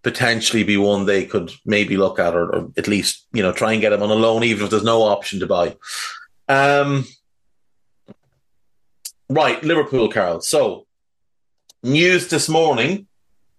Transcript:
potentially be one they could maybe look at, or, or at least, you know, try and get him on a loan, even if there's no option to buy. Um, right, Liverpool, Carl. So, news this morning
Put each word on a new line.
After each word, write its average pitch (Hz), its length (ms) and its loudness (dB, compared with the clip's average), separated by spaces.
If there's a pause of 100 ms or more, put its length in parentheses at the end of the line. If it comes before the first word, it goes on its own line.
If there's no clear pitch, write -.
potentially 117 600 0
be 101 140 2
one 101 300 2
they 98 180 0
could 90 260 -6 (140)
maybe 104 320 0
look 95 220 0
at, 85 160 0
or, 87 200 -2
or 87 220 -6
at - 100 -4
least, 101 460 -2
you 113 80 -2
know, 92 100 2
try 110 220 -2
and 110 80 0
get 107 100 2
him 101 120 2
on 107 80 0
a - 20 2
loan, 113 300 2
even 104 220 0
if 92 40 -6
there's 107 140 0
no 113 180 4
option 101 380 0
to 90 80 -4
buy. 87 280 0 (720)
Um, 139 580 2 (2250)
right, 131 340 0
Liverpool, 143 480 0
Carl. 87 300 -2
So, 120 440 0 (960)
news 170 460 2
this - 200 -2
morning 160 600 0 (520)